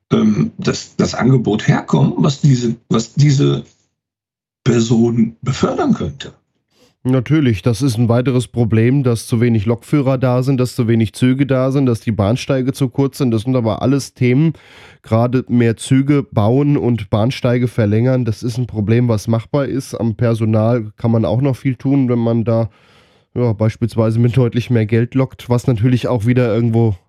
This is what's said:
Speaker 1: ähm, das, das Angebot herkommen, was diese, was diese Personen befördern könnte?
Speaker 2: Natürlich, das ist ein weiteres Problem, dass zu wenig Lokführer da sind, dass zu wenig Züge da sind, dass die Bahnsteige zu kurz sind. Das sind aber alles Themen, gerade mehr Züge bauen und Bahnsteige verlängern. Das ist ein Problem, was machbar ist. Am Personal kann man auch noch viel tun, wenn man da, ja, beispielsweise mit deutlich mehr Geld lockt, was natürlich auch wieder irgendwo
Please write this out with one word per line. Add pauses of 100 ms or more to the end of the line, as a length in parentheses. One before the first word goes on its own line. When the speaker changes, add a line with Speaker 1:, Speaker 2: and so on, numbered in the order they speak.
(140)
Speaker 1:
ähm,
das,
das
Angebot
herkommen,
was
diese, (120)
was
diese (1000)
Personen
befördern
könnte? (760)
Speaker 2:
Natürlich,
das
ist
ein
weiteres
Problem,
dass
zu
wenig
Lokführer
da
sind,
dass
zu
wenig
Züge
da
sind,
dass
die
Bahnsteige
zu
kurz
sind.
Das
sind
aber
alles
Themen, (500)
gerade
mehr
Züge
bauen
und
Bahnsteige
verlängern.
Das
ist
ein
Problem,
was
machbar
ist.
Am
Personal
kann
man
auch
noch
viel
tun,
wenn
man
da, (640)
ja,
beispielsweise
mit
deutlich
mehr
Geld
lockt,
was
natürlich
auch
wieder
irgendwo (140)